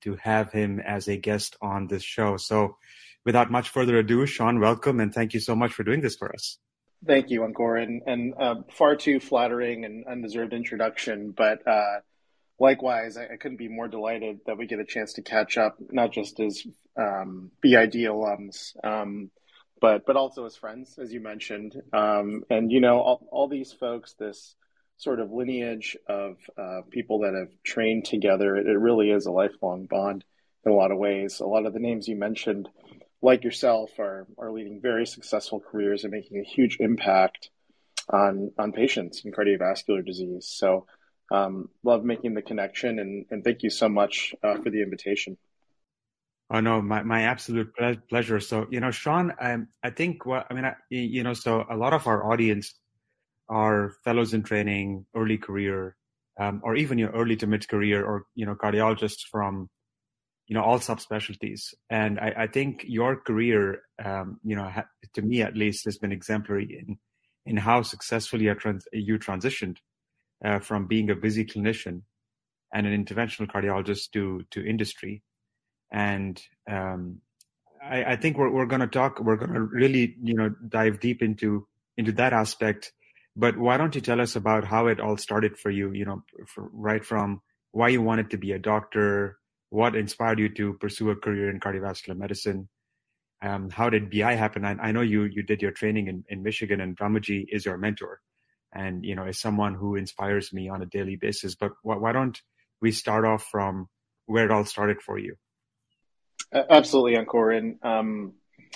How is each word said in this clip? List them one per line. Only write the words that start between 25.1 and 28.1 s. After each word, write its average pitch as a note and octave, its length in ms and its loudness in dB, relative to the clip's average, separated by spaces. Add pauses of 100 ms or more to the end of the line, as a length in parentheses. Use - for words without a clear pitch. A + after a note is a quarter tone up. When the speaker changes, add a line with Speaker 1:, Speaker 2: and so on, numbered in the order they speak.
Speaker 2:
of G2+ 100 -6
lineage A#2+ 680 -6 (100)
of, G2 280 -4 (200)
uh, F#2 320 -8
people A2 300 -2
that G2 160 0
have F#2 160 -4 (120)
trained A2 440 0
together, G2 500 4